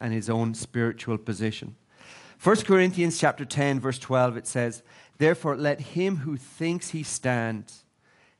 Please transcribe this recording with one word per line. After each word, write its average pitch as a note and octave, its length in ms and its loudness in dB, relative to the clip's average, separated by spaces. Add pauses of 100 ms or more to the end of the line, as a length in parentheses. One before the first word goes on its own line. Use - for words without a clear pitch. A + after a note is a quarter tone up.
and A2+ 120 -4
his A2 160 -4
own A2+ 260 0
spiritual A#2 640 -4
position. A2 560 -6 (600)
First G#3 280 4
Corinthians F#3 540 4
chapter C#3+ 260 2
ten, C#3 340 0
verse C3 200 -4
twelve, B2+ 360 2
it - 120 -10
says, A#2+ 340 -4 (380)
"Therefore, D#3 360 2
let D3 240 0
him F3+ 380 -2
who C#3+ 200 -6
thinks E3 520 -6
he D#3 140 -6
stands A2+ 840 -4 (540)